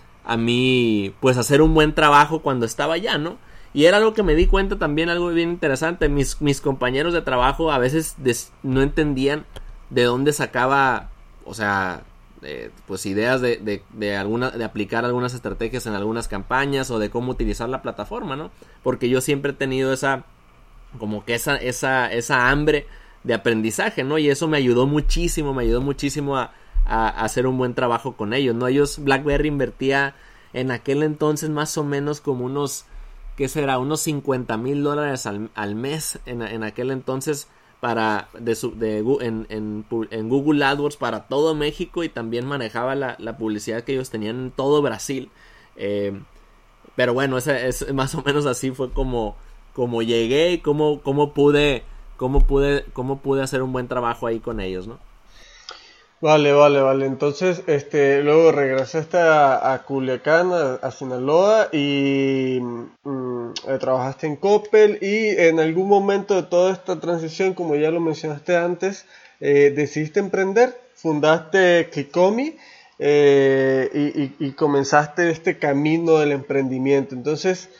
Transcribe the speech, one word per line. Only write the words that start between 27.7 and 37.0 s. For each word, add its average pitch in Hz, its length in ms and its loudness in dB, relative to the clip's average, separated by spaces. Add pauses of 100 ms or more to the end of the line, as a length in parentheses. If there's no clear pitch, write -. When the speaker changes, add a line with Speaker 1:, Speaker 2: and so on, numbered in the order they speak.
Speaker 1:
trabajo 120 420 -2
con 104 160 -6
ellos, 127 220 0
¿no? 123 140 -2
Ellos, 143 360 0
BlackBerry 143 440 0
invertía 135 640 -2 (400)
en 127 160 -4
aquel 135 320 -2
entonces 151 480 -2
más 151 260 -4
o 156 80 -2
menos 143 380 -4
como 127 240 -4
unos, 139 400 -6 (500)
¿qué 135 120 -2
será? 139 300 -2
Unos 147 220 -2
cincuenta 135 560 -4
mil 135 260 -2
dólares 143 440 -2
al, 104 280 -8
al 104 200 -6
mes 139 500 -8
en, 120 160 -10
en 110 220 -8
aquel 120 280 -6
entonces 135 580 -6 (320)